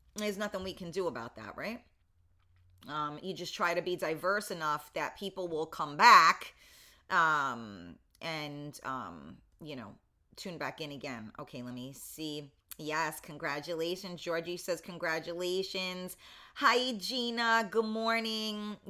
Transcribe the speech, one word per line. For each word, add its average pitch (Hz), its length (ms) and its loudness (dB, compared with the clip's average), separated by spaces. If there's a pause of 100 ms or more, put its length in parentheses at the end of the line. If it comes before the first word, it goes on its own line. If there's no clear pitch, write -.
(140)
There's 208 240 -2
nothing 208 240 -4
we 190 120 -6
can 170 180 -10
do 180 160 0
about 117 260 -6
that, 107 220 -12
right? 208 240 -8 (1040)
Um, 151 340 -4
you 185 140 -4
just 165 200 -8
try 175 200 2
to 175 80 2
be 180 140 0
diverse 180 560 0
enough 151 420 -2
that 151 240 -4
people 185 300 -6
will 160 180 0
come 151 300 -6
back, 185 580 10 (560)
um, 123 880 2 (240)
and, 147 640 -8
um, 87 520 -8 (240)
you 147 160 -12
know, 104 180 -14 (420)
tune 175 220 -10
back 147 220 -6
in 147 120 -6
again. 120 460 -10
Okay, 135 240 -10
let 123 120 -10
me 127 180 -10
see. 147 580 -8 (280)
Yes, 156 420 -2
congratulations. 165 1000 -4
Georgie 170 360 -2
says, 170 240 -4
"Congratulations." 180 1400 -4 (400)
Hi, 254 360 4
Gina. 226 800 2
Good 226 140 4
morning. 220 920 -2 (140)